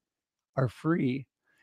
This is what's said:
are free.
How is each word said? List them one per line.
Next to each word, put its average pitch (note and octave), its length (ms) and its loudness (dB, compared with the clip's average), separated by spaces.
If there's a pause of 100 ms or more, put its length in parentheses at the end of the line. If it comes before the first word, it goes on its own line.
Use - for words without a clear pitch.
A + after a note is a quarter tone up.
(560)
are C3 140 2
free. C#3+ 560 -2 (380)